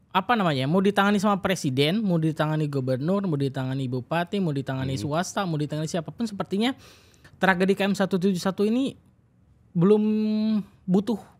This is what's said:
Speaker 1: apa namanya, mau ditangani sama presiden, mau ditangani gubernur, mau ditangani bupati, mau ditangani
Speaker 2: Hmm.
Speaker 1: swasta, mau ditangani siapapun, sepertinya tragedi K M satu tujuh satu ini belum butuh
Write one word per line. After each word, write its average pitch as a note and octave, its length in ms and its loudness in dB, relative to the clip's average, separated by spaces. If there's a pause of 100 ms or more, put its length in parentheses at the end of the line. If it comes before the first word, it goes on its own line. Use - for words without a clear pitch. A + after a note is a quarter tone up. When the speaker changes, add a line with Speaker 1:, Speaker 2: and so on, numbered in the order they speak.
Speaker 1:
apa - 260 0
namanya, D#3+ 300 2
mau E3 160 2
ditangani G3+ 360 2
sama G3+ 220 2
presiden, D#3+ 600 0
mau F#3+ 160 0
ditangani D#3 480 0
gubernur, C#3 580 -2
mau F3 140 -2
ditangani C3+ 500 -4
bupati, D#3+ 540 -4
mau F3 100 0
ditangani C3+ 440 -4
Speaker 2:
Hmm. C3 80 -4
Speaker 1:
swasta, E3+ 420 -4
mau E3 120 -2
ditangani D3+ 300 -4
siapapun, E3+ 380 -6
sepertinya G#3 480 -2 (640)
tragedi F#3+ 360 4
K F#3+ 100 -2
M G3 100 2
satu F#3+ 240 0
tujuh F#3 220 0
satu F#3 240 -2
ini A#3 340 0 (760)
belum G3 300 4 (840)
butuh G3+ 380 0 (200)